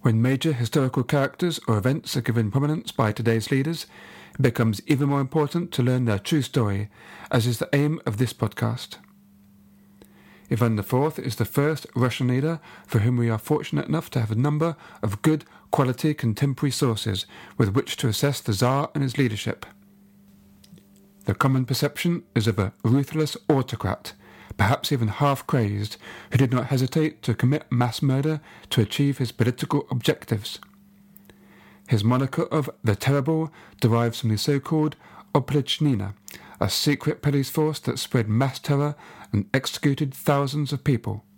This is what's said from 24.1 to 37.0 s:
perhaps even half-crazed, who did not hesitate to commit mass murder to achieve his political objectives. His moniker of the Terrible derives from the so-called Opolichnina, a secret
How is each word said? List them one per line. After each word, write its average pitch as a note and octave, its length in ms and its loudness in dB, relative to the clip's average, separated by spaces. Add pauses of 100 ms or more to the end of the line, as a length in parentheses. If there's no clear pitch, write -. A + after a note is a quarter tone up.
perhaps G#2+ 340 2
even A#2 180 0
half-crazed, A2 880 0 (340)
who B2 60 2
did B2+ 160 4
not B2 140 0
hesitate C#3 540 0
to A#2+ 120 -2
commit C3+ 360 0
mass A#2+ 320 0
murder C#3+ 380 0 (300)
to - 100 2
achieve C#3 380 2
his B2 160 -4
political B2+ 580 0
objectives. - 680 -2 (1300)
His G#2 160 2
moniker C3 380 0
of D#3 260 -2 (120)
the G#2 140 2
Terrible D3+ 560 0 (300)
derives A#2 400 2
from A#2 80 0
the G#2+ 80 2
so-called D3+ 580 0 (380)
Opolichnina, C3 800 0 (480)
a G2+ 80 2
secret - 520 -2